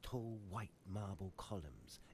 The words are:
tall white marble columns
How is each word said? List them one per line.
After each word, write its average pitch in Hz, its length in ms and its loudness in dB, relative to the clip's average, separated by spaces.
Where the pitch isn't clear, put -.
tall 113 360 2
white 101 240 0
marble 95 520 2
columns 76 640 -2